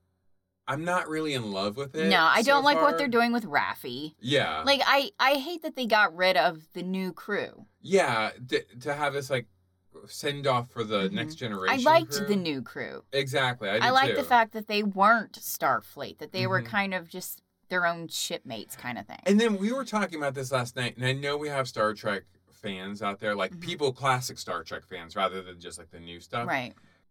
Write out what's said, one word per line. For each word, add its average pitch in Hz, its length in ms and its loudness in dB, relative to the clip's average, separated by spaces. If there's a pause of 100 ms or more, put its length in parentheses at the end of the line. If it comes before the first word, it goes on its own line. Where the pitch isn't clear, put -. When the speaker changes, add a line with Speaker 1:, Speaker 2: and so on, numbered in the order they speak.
(680)
Speaker 1:
I'm 139 160 -4
not 175 240 0
really 156 260 -2
in 117 160 -4
love 101 260 -4
with 139 200 -8
it 190 120 2
Speaker 2:
No, 185 140 6
I 160 200 6
Speaker 1:
so 269 100 4
Speaker 2:
don't 277 120 6
like 294 120 6
what 302 140 6
Speaker 1:
far. - 80 0
Speaker 2:
they're 285 100 0
doing 233 240 4
with 233 120 0
Raffi. 139 760 -4
Speaker 1:
Yeah. 104 440 0
Speaker 2:
Like, 277 220 4
I, 277 320 2
I 262 160 4
hate 302 280 -4
that 311 120 -8
they 254 120 -4
got 208 280 4
rid 185 220 4
of 160 380 2
the 180 100 -6
new 185 280 -4
crew. 165 540 -6 (160)
Speaker 1:
Yeah, 127 480 2 (180)
th-, 139 180 0 (160)
to 143 120 -2
have 143 200 0
this, 139 160 -6
like, 127 160 -2 (600)
send-off 143 640 -2
for 117 140 -4
the 104 220 0
Speaker 2:
Mm-hmm. 95 100 -2
Speaker 1:
Next - 180 -4
Generation 117 460 -2
Speaker 2:
I - 100 -2
liked 330 280 4
Speaker 1:
crew. 202 100 -2
Speaker 2:
the 208 80 2
new 156 260 -2
crew. 101 400 -10 (100)
Speaker 1:
Exactly, 131 560 0
I 101 80 2
Speaker 2:
I 113 40 2
Speaker 1:
did 240 100 4
Speaker 2:
liked 262 200 4
Speaker 1:
too. - 120 0
Speaker 2:
the 240 60 -6
fact 226 240 4
that 214 160 -10
they 208 160 0
weren't 202 560 4
Starfleet, 127 800 -4
that 151 120 -12
they 185 160 -2
were 185 140 2
Speaker 1:
Mm-hmm. - 100 -8
Speaker 2:
kind 196 240 0
of 170 140 -6
just - 340 -12 (260)
their 180 160 0
own 170 220 -2
shipmates - 720 -8
kind 123 200 -8
of 98 120 -10
thing. - 180 -14
Speaker 1:
And 202 140 6
then 220 180 2
we 208 140 -2
were 269 120 -4
talking 185 340 -4
about 143 160 -2
this 135 180 -8
last 123 240 -2
night, 120 200 -4
and 127 80 -6
I 131 100 2
know 143 220 -2
we 151 120 -4
have 135 180 -2
Star 107 280 0
Trek 101 280 -6 (300)
fans 101 500 -10
out 98 160 -4
there, 104 160 -2
like, 95 180 -2
Speaker 2:
Mm-hmm. 85 80 -14
Speaker 1:
people, 151 320 -2
classic 127 460 -2
Star - 240 -8
Trek - 260 -12
fans, 85 280 -12
rather 95 260 -2
than 90 160 -16
just, 85 220 -16
like, 82 100 -20
the 87 80 -18
new 85 220 -16
stuff. 120 260 -6
Speaker 2:
Right. 127 280 -4 (360)